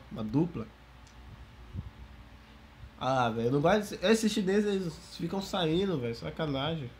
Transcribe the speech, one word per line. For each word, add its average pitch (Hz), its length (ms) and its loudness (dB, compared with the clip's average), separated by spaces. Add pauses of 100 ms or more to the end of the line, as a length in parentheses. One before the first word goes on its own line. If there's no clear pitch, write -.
(120)
Uma 113 120 -6
dupla. 123 440 0 (2250)
Ah, 127 300 2
velho, 113 180 0
eu 127 40 4
não 143 100 4
gosto 185 180 6
desse, 180 260 -4
esses 220 260 6
chineses, 202 340 2
eles 190 520 -2
ficam 180 240 -2
saindo, 180 580 0
velho, 117 160 -2
sacanagem. 151 760 -4 (100)